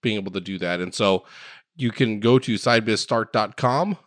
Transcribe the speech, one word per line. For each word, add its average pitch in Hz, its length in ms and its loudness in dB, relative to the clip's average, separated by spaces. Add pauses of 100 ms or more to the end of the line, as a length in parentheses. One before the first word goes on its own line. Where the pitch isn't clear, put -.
being 110 140 -2
able 98 160 -6
to 98 100 -6
do 92 160 -8
that. 87 220 -4
And 90 140 -6
so 98 300 2 (500)
you 120 160 -2
can 113 300 0
go 117 180 6
to 113 200 -2
side 117 260 2
biz 107 160 0
start 113 320 -2
dot 107 240 -2
com 156 400 0 (100)